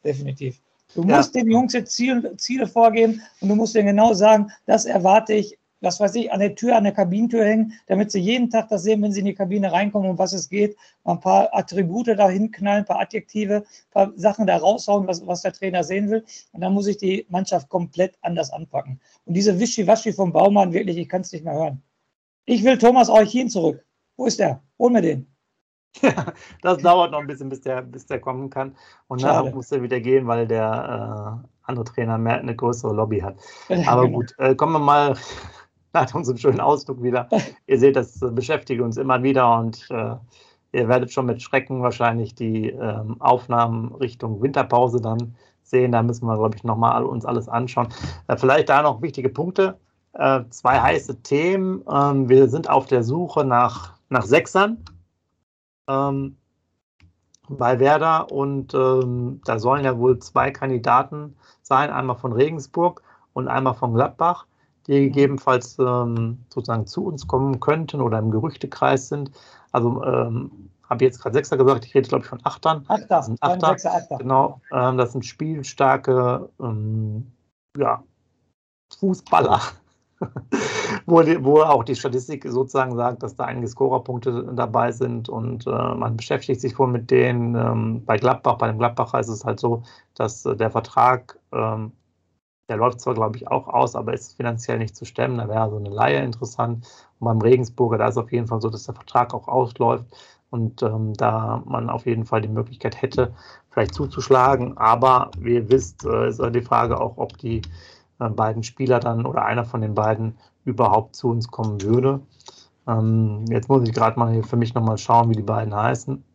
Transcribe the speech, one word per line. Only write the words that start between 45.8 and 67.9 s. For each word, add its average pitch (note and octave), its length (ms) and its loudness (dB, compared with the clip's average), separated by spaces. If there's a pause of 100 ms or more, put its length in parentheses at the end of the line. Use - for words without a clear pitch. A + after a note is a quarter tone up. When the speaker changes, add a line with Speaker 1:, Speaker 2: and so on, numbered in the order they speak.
Speaker 2:
Da A2+ 100 2
müssen A#2 240 -2
wir, A2 120 -2
glaub A2 160 0
ich, G#2+ 100 -14
noch A2+ 140 -2
mal A#2+ 260 2
uns A#2 220 -6
alles A#2 240 -4
anschauen. A#2+ 380 -4 (400)
Äh, C3 100 -2
vielleicht D3+ 320 2
da C#3+ 100 6
noch C3+ 220 0
wichtige C3 260 -4
Punkte. F#3 480 -2 (380)
Äh, C3+ 340 2
zwei B2 320 2
heiße D3 420 0
Themen. F#3 680 -2
Ähm, C#3 380 2
wir C3 180 8
sind D#3 220 -4
auf C3+ 160 2
der B2 160 2
Suche D3+ 420 -2
nach, A#2+ 480 0 (160)
nach B2 160 0
Sechsern, F#3+ 540 2 (1120)
ähm, C#3 480 -2 (1120)
bei B2+ 320 0
Werder D#3 500 2
und, C#3 420 -4
ähm, C3 720 0
da A2+ 140 -2
sollen C3+ 260 0
ja B2+ 140 0
wohl B2 220 4
zwei B2+ 300 -2
Kandidaten C3+ 840 -2 (260)
sein, C#3 280 0
einmal C3 260 -4
von A#2+ 160 -6
Regensburg D#3+ 680 0 (300)
und C3 160 -6
einmal B2+ 260 0
von A#2 200 -4
Gladbach, D#3 520 0 (400)
die C#3+ 60 0
Speaker 1:
Mhm. C#3 140 4
Speaker 2:
gegebenenfalls, C3+ 720 2
ähm, A#2+ 600 0 (120)
sozusagen A2+ 360 -4
zu - 180 -8
uns D#3 220 -8
kommen C3+ 340 -2
könnten D3+ 400 -2